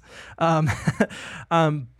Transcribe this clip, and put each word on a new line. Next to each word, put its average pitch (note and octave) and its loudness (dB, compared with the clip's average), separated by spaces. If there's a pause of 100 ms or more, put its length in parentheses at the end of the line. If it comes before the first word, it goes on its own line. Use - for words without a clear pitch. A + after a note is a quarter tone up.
(380)
Um, E3 2 (400)
<laughs> - -12
um, D3+ 2 (100)